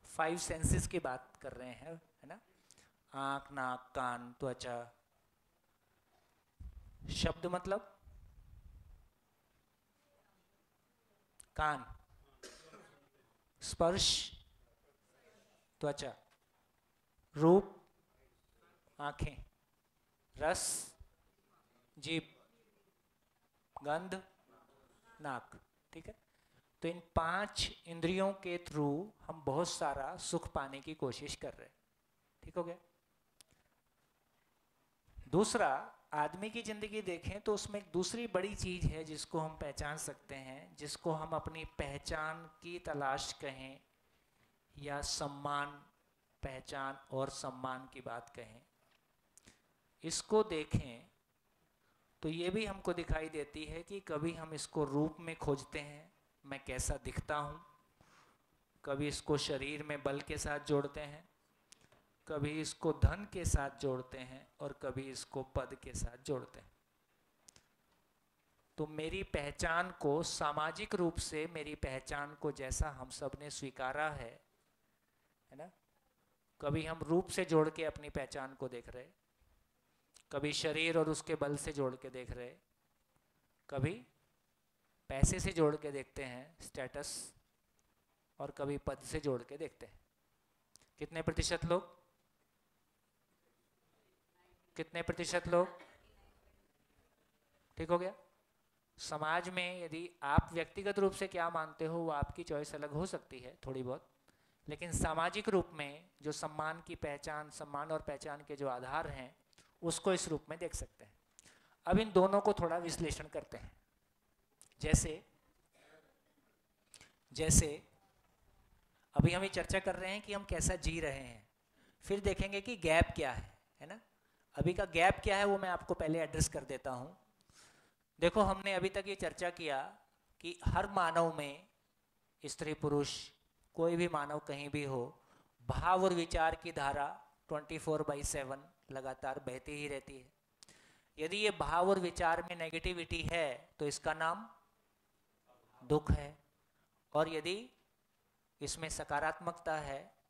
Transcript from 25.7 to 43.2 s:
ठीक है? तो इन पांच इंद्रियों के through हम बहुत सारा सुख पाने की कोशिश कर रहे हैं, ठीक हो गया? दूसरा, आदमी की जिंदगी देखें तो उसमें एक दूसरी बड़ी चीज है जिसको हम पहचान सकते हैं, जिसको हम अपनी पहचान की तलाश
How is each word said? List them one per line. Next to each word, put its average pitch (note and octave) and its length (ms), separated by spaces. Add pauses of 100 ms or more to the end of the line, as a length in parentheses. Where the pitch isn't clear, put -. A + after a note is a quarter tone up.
ठीक D#3+ 140
है? G#3+ 80 (680)
तो E3 40
इन E3+ 140 (140)
पांच F3+ 540 (180)
इंद्रियों F3 520
के F3 260
through D3 420 (160)
हम D#3 220
बहुत D#3 240
सारा C#3 520
सुख - 320
पाने C#3 280
की D#3 140
कोशिश C#3+ 420
कर C#3+ 160
रहे A#2 120
हैं, - 100 (680)
ठीक - 140
हो F3 60
गया? E3+ 120 (2500)
दूसरा, F3 600 (240)
आदमी D#3 340
की A#3 140
जिंदगी G#3 400
देखें F#3 380
तो G#3+ 120
उसमें G3+ 260
एक G3+ 140
दूसरी A3+ 340
बड़ी G3+ 280
चीज F3+ 300
है D#3+ 200
जिसको D#3 340
हम D#3 180
पहचान D3 420
सकते - 380
हैं, C3+ 400
जिसको D3 360
हम D#3 220
अपनी D#3+ 280 (140)
पहचान D#3 680 (160)
की F3 200
तलाश C#3+ 500 (100)